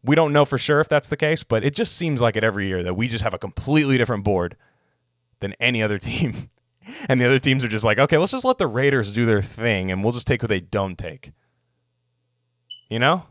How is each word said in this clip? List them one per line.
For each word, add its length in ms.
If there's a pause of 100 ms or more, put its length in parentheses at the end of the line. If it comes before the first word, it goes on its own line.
We 120
don't 180
know 120
for 140
sure 220
if 80
that's 200
the 80
case, 260
but 220
it 100
just 220
seems 240
like 160
it 80
every 240
year 140
that 120
we 140
just 160
have 100
a 40
completely 600
different 260
board 320 (840)
than 140
any 280
other 160
<laughs> 20
team. 500 (580)
And 120
the 60
other 140
teams 240
are 40
just 160
like, 140
"Okay, 180
let's 140
just 140
let 140
the 100
Raiders 440
do 140
their 160
thing, 480
and 140
we'll 80
just 160
take 140
what 60
they 120
don't 360
take." 360 (1600)
You 120
know? 300